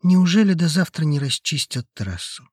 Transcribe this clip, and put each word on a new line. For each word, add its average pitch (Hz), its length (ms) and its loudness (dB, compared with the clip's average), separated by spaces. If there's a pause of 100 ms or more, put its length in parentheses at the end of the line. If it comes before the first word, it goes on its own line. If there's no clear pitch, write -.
Неужели 185 520 4
до 170 140 0
завтра 160 380 -2
не 147 140 0
расчистят 139 720 -6
трассу? - 600 -10